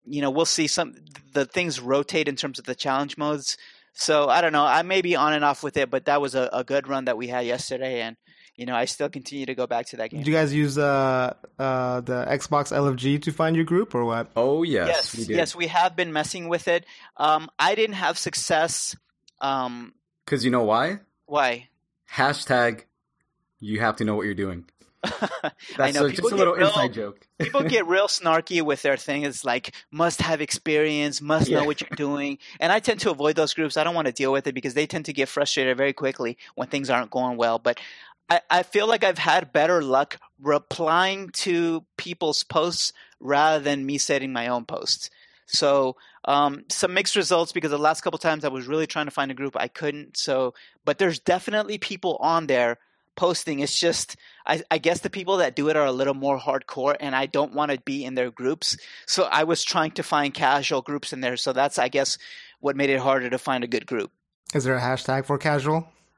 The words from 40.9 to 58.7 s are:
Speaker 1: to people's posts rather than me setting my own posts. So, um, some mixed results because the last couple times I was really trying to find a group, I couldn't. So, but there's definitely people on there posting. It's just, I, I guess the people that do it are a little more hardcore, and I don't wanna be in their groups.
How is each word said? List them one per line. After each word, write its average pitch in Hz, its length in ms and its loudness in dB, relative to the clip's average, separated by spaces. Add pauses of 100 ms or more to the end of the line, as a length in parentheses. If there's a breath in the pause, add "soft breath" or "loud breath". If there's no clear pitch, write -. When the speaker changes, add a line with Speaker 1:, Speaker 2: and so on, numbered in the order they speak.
Speaker 1:
to 170 520 -2 (140)
people's 170 480 -2
posts 170 480 0 (260 loud breath)
rather 147 420 4
than 139 240 -2
me 139 120 -2
setting 135 340 -2
my 120 160 -4
own 123 160 -2
posts. - 460 -6 (380 soft breath)
So, 139 500 2 (260 loud breath)
um, 143 460 2
some 180 240 0
mixed 190 240 0
results 170 340 2
because 156 200 -2
the 147 60 0
last 151 240 2
couple 160 180 -2
times 156 260 0
I - 20 0
was 131 200 -4
really 156 200 -2
trying 151 200 -4
to 143 40 -10
find 139 200 -2
a - 20 -8
group, 135 240 -6
I - 100 0
couldn't. 147 480 -8
So, 131 380 0 (320 loud breath)
but 147 120 0
there's 170 220 0
definitely 202 580 0
people 185 440 -4
on 160 260 2
there 123 300 2 (380)
posting. 170 440 0
It's 143 200 -2
just, - 360 0 (320 loud breath)
I, 156 240 0
I 165 80 4
guess 175 220 0
the 196 80 -6
people 190 280 0
that 147 180 2
do 143 140 0
it 156 60 2
are 151 100 4
a 135 60 2
little 139 240 0
more 135 240 0
hardcore, 135 600 -2
and 143 160 -4
I 135 120 2
don't 143 260 -2
wanna 143 240 0
be 139 280 -6
in 131 100 -8
their 123 160 0
groups. 131 460 -2 (280 loud breath)